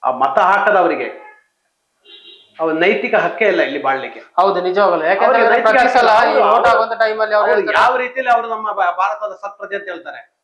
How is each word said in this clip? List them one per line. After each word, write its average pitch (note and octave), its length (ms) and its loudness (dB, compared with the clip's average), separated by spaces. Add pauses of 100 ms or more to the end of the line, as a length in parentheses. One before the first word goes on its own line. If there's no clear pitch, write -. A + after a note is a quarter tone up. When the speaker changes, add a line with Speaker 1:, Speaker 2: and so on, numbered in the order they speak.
Speaker 1:
ಆ B2+ 60 0
ಮತ - 280 0
ಹಾಕದವರಿಗೆ F#3+ 840 0 (1400)
ಅವ್ರ D#3+ 140 0
ನೈತಿಕ F3+ 400 0
ಹಕ್ಕೇ F3+ 340 0
ಇಲ್ಲ E3+ 140 0
ಇಲ್ಲಿ C#3 200 -4
ಬಾಳ್ಲಿಕ್ಕೆ. C3+ 380 -6
Speaker 2:
ಹೌದು, F#3 420 0
ನಿಜವಾಗಲೂ. F3+ 420 0
ಯಾಕಂದ್ರೆ F#3+ 220 2
Speaker 1:
ಅವ್ರಿಗೆ A#3 220 2
ನೈತಿಕ A3+ 180 2
Speaker 2:
ಪ್ರತಿ A3 120 4
Speaker 1:
ಹಕ್ಕು B3 200 2
Speaker 2:
ಸಲ A#3 100 4
Speaker 1:
ಇಲ್ಲ. A3+ 300 2
Speaker 2:
ಈ B3 40 4
Speaker 1:
ಅವ್ರು G#3+ 160 2
Speaker 2:
ಓಟ್ A#3 100 2
ಆಗುವಂತ A3+ 240 0
ಟೈಮಲ್ಲಿ A3 420 -2
ಅವ್ರು G#3 160 2
Speaker 1:
ಅವ್ರು G#3 40 2
Speaker 2:
ಹೇಳ್ತಾರೆ. E3 240 0
Speaker 1:
ಯಾವ B3 180 2
ರೀತಿಯಲ್ಲಿ B3 360 -2
ಅವರು A#3 160 0
ನಮ್ಮ G#3+ 240 -6
ಬಾ-, F3+ 240 -2
ಭಾರತದ G#3 360 -4
ಸತ್ಪ್ರಜೆ G3 440 -12
ಅಂತ G3 120 -10
ಹೇಳ್ತಾರೆ? D3+ 560 -16